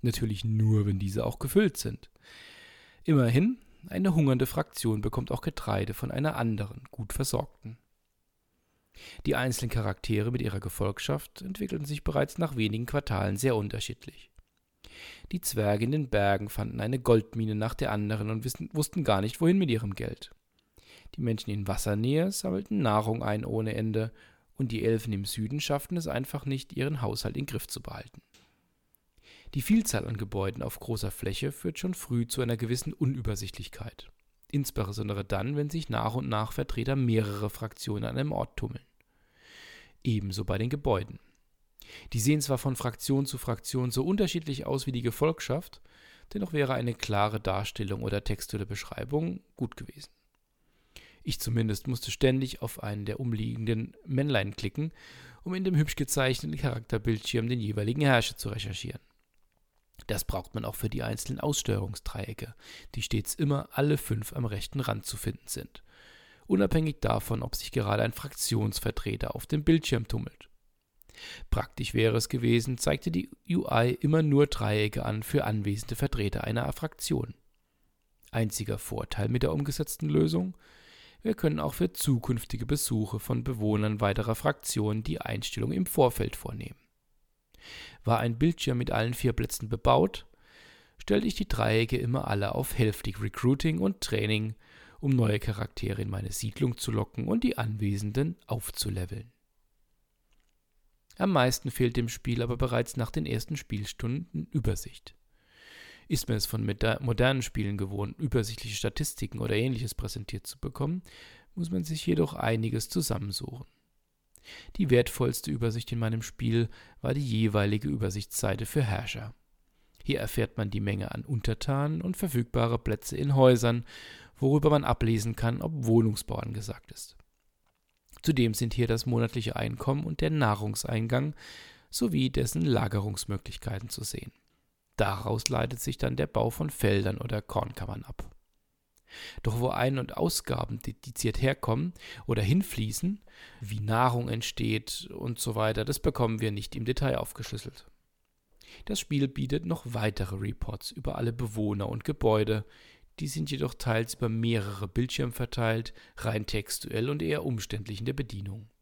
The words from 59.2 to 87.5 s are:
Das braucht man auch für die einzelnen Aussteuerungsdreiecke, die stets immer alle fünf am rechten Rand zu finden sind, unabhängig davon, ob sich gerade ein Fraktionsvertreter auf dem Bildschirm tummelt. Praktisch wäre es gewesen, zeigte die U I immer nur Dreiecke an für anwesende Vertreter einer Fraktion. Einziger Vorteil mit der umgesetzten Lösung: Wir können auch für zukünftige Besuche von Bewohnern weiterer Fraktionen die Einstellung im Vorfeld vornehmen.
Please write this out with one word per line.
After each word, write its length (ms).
Das 180
braucht 300
man 100
auch 80
für 160
die 140
einzelnen 360
Aussteuerungsdreiecke, 1160
die 80
stets 320
immer 360
alle 260
fünf 360
am 120
rechten 340
Rand 260
zu 100
finden 300
sind, 380
unabhängig 540
davon, 420
ob 120
sich 160
gerade 300
ein 120
Fraktionsvertreter 1200
auf 100
dem 180
Bildschirm 440
tummelt. 420
Praktisch 420
wäre 240
es 120
gewesen, 500
zeigte 320
die 180
U 240
I 200
immer 320
nur 240
Dreiecke 580
an 160
für 220
anwesende 520
Vertreter 500
einer 280
Fraktion. 640
Einziger 480
Vorteil 500
mit 140
der 100
umgesetzten 560
Lösung: 480
Wir 140
können 240
auch 140
für 180
zukünftige 720
Besuche 540
von 240
Bewohnern 560
weiterer 360
Fraktionen 680
die 160
Einstellung 540
im 120
Vorfeld 520
vornehmen. 420